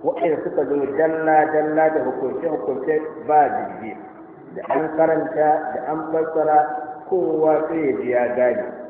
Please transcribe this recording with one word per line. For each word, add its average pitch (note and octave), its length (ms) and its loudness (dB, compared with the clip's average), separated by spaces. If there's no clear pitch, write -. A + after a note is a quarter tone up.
Waɗanda F3 400 0
suka D3 220 0
zo C#3+ 100 -2
dalla-dalla D#3 1120 2
da D#3 140 2
hukunce-hukunce C#3 1000 -2
ba D3 240 4
jirgi. A2 480 -6
Da - 160 -10
an D#3 260 0
karanta, D#3 560 2
da - 140 -6
an D#3 140 -4
fassara, D#3 480 2
kowa D#3+ 600 2
sai E3 120 -2
ya C#3 160 0
ji B2 140 -4
ya B2 140 2
gane. B2 300 2